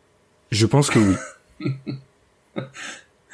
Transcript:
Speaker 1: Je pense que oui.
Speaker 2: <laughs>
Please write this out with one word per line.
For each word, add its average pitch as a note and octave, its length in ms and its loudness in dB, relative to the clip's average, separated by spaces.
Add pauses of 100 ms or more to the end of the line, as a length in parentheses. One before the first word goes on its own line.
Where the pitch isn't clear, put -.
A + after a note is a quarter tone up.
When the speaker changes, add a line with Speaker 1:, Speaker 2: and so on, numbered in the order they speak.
(500)
Speaker 1:
Je A2 160 2
pense C#3+ 240 2
que - 80 2
oui. - 720 -2 (880)
Speaker 2:
<laughs> - 60 -8 (720)